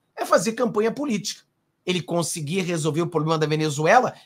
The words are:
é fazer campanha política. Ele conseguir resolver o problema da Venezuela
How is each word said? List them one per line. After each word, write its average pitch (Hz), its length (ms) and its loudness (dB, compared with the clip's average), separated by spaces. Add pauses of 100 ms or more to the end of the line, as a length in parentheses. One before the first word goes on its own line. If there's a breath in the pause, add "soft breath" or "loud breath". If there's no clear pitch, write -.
(160)
é - 100 -6
fazer 220 260 2
campanha 220 380 0
política. 233 520 -6 (440)
Ele 180 160 0
conseguir 170 600 -4
resolver 160 400 0
o 170 80 -2
problema 160 280 0
da 156 80 2
Venezuela 156 680 2 (120)